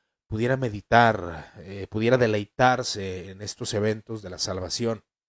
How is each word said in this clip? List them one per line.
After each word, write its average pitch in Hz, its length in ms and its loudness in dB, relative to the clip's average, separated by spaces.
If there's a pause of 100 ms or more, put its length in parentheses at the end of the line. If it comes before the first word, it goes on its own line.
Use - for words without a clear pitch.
(280)
pudiera 120 300 0
meditar, 107 1000 2
eh, 98 320 -10
pudiera 113 280 4
deleitarse 107 1120 0
en 95 100 -16
estos 107 320 -8
eventos 107 480 -2
de 95 80 -14
la - 80 -12
salvación, 107 640 -4 (260)